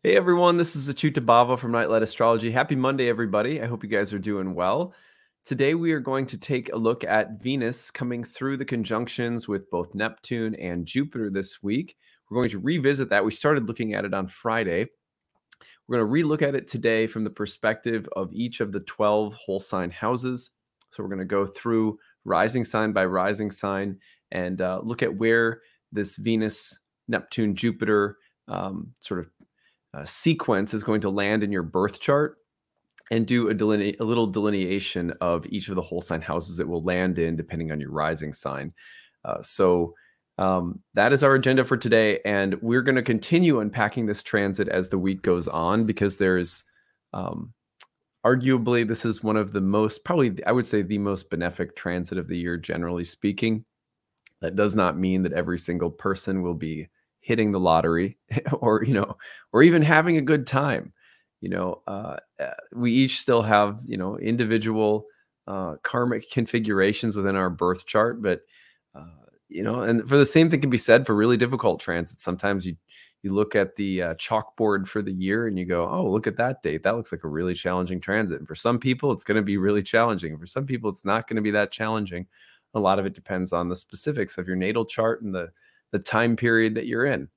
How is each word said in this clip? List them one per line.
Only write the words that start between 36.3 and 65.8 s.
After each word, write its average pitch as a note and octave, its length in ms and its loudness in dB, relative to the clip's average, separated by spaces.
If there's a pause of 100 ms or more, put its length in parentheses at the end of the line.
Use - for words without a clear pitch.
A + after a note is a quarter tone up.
it F2 80 -2
will E2+ 160 -4
land F2+ 340 0
in E2 200 0
depending D#2+ 340 -6
on D2+ 80 -4
your C#2 140 -8
rising D2+ 400 -4
sign. C#2 420 -10 (500)
Uh, - 160 -6
so, F2+ 540 2 (420)
um, F#2 440 0 (140)
that A2+ 180 6
is C#3 100 4
our C3+ 140 8
agenda C3 280 4
for C3 120 2
today, A2 480 4
and G2 360 0
we're A#2+ 220 2
gonna B2+ 220 2
continue D3 560 2
unpacking G#2+ 440 -2
this G#2 200 -4
transit G2+ 420 0
as F#2 220 0
the G2 100 0
week F#2+ 240 0
goes F2 240 2
on F2+ 380 2
because G2+ 340 0
there's, F#2 460 2 (480)
um, - 400 -8 (760)
arguably B2 580 2
this A2 200 -4
is A2+ 180 -2
one G#2+ 140 2
of G2+ 160 0
the G2+ 80 0
most, G#2 420 2
probably, B2 420 0
I F2+ 60 0
would A#2+ 160 2
say G#2 160 0
the G2+ 160 -2
most G2+ 320 -4
benefic F2 460 -4
transit F2 420 -4
of E2 80 -6
the F2 100 -6
year, F2 200 -4
generally E2+ 480 -6
speaking. A2 600 -2 (760)
That E2 160 -4
does G#2 180 2
not F2+ 240 2
mean F#2 240 2
that F2 100 0
every F2 280 -2
single E2+ 320 -2
person F#2+ 500 -4
will F2 120 -2
be D#2+ 340 -8 (320)
hitting A2 320 0
the G2 80 0
lottery E2+ 580 2 (180)
<laughs> - 240 -2
or, A2 240 2
you B2+ 80 2
know, G2+ 240 0 (340)
or A#2 120 8
even E3+ 180 8
having D#3+ 380 6
a - 20 4
good C#3 260 2
time. C3+ 460 0 (480)
You F#2 80 -8
know, F2+ 380 -4
uh, G2 320 -8 (200)
uh, C2 120 -6 (240)
we A#2+ 180 0
each C3 260 4
still A#2+ 220 4
have, G#2 460 4
you A2 100 -6
know, F#2+ 220 -4
individual, A2 880 2 (400)
uh, F#2 360 -6